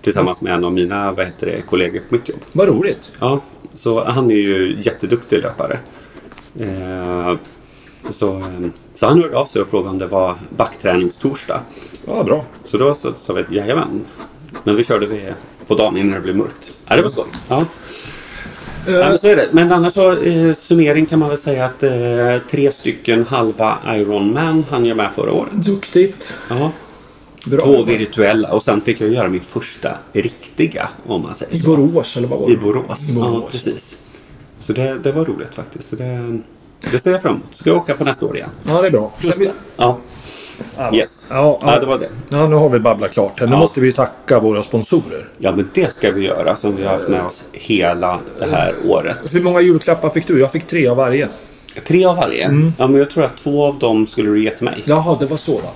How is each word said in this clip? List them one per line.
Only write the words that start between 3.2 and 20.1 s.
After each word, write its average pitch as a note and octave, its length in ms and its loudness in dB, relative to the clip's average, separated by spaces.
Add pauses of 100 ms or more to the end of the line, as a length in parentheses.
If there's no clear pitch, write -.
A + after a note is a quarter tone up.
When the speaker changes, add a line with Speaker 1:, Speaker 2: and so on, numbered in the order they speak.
Speaker 1:
Ja, C3+ 200 0 (340)
så A2+ 300 -2
han B2 260 2
är G#2+ 40 4
ju G2 480 0
jätteduktig G#2 600 -2
löpare. - 360 -6 (840)
Eh, F2+ 760 -4 (760)
så, G2 280 -2
eh, F#2+ 60 -8 (500)
så - 120 0
han D3 160 6
hörde D#3+ 140 -2
av C3+ 80 0
sig - 180 -2
och G2 60 -2
frågade G2 220 -2
om F#2 80 -4
det F#2 80 -4
var F#2 280 0 (220)
backträningstorsdag. F#2 1040 -2 (460)
Speaker 2:
Ja, - 180 -2
bra. D3+ 200 0 (200)
Speaker 1:
Så - 140 -4
då C#3 160 4
så, - 220 -6
sa - 160 -8
vi, F2+ 120 -2 (120)
jajamän. G#2 480 -2 (600)
Men G#2 120 4
vi A#2 80 2
körde G#2 220 0
det G2+ 280 -8 (320)
på G#2+ 80 2
dagen G#2+ 220 2
innan G2 180 2
det F#2+ 60 -4
blev F#2 160 -2
mörkt. - 400 -6 (100)
Ja, - 100 2
det E3+ 60 6
var G#3 80 0
skoj. - 140 -4 (240)
Ja. B2+ 80 2 (1300)
Speaker 2:
Eh. F#3 80 0
Speaker 1:
Ja, F3+ 140 6
men E3+ 100 4
så G#3 100 4
är G3+ 80 6
det. C3 160 2
Men E3+ 200 6
annars F3 200 4
så, F#3+ 200 6 (100)